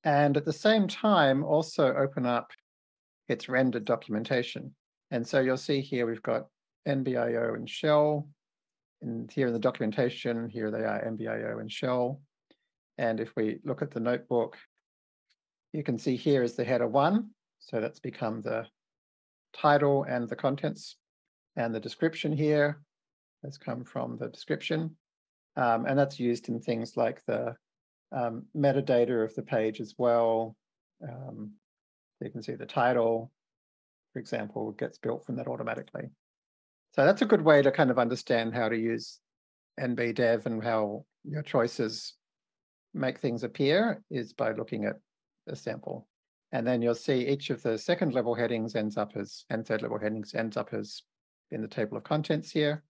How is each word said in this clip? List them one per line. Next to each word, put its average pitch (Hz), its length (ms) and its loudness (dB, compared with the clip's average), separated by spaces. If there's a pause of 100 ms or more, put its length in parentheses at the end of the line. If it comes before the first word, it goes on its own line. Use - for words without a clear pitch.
and 143 340 6
at 143 80 0
the 160 80 0
same 214 340 4
time, 151 560 4
also 156 520 2
open 139 300 0
up 120 260 -2 (760)
its 117 220 -4
rendered 127 360 2
documentation. 117 880 -2 (360)
And 123 160 -4
so 139 140 2
you'll 127 160 2
see 139 240 -2
here 127 240 -2
we've 113 180 -6
got 117 240 -2 (380)
N 135 180 0
B 127 140 -2
I 117 180 0
O 117 180 0
and 113 160 -8
shell. 151 580 2 (760)
And 117 300 -8
here 135 160 0
in 117 60 0
the 113 60 -2
documentation, 117 880 -2
here 107 220 -4
they 110 120 -4
are, 107 220 -2
N 113 120 -4
B 113 100 -6
I 113 100 -4 (140)
O 113 80 -6
and 110 120 -10
shell. 127 500 -2 (760)
And 113 220 0
if 113 160 -6
we 110 280 -2
look 135 180 -4
at 139 100 -4
the 120 80 -6
notebook, 120 580 -2 (1160)
you 156 100 -4
can 120 140 -2
see 127 180 0
here 131 280 2
is 120 120 -2
the 120 100 -2
header 120 220 0
one. 156 420 2 (300)
So - 200 -4
that's - 200 -4
become 113 420 -6
the 113 240 -4 (880)
title 143 540 6
and 123 200 -2
the - 80 -6
contents. - 640 -2 (580)
And 117 180 -2
the 110 60 -2
description - 560 -2
here 147 460 2 (600)
has 139 140 -14
come 123 260 -8
from 123 340 -8
the 120 120 -6
description. 160 640 -4 (600)
Um, 117 300 2
and 135 120 2
that's 139 220 0
used 120 280 0
in 117 140 -4
things 117 340 -4
like 117 300 0
the, 120 300 -2 (560)
um, 120 340 -4 (100)
metadata 131 680 2
of 110 120 -4
the 110 60 -6
page 110 400 -2
as 107 160 -10
well. 117 580 2 (480)
Um, 113 500 -12 (680)
you 127 80 -8
can 117 140 -12
see 123 120 -8
the - 100 -10
title, 120 640 0 (840)
for 127 60 -8
example, 113 540 -6
gets - 240 -8
built 120 280 -6
from - 120 -6
that 123 100 -8
automatically. - 600 -8 (840)
So 139 120 6
that's 202 160 6
a 247 40 4
good 208 160 6
way 151 200 8
to 135 100 6
kind 139 180 4
of 127 80 4
understand 117 560 0
how 117 160 0
to 113 80 0
use 113 420 -4 (600)
N 123 160 -2
B 120 160 0
dev 113 340 2
and 113 180 -4
how 110 420 -2 (180)
your 147 180 -6
choices 120 720 -2 (800)
make 131 260 -4
things 120 240 -2
appear 156 680 2
is 123 220 -6
by 113 180 -2
looking 110 340 -4
at 101 100 -2 (520)
a 147 80 -8
sample. - 520 -8 (440)
And 123 160 -2
then 123 140 2
you'll 117 140 2
see 127 320 0
each 139 220 -2
of 131 140 -4
the 113 140 0
second 175 360 0
level 120 220 0
headings 113 400 -2
ends 107 220 -2
up 104 180 -4
as, 98 340 -10
and 113 160 -4
third 110 160 -2
level 113 160 -4
headings 107 380 -6
ends 113 220 -4
up 113 160 -6
as 104 280 -8 (480)
in 113 120 -8
the 107 60 -6
table 110 300 -4
of 110 60 -10
contents 151 480 -2
here. 151 380 0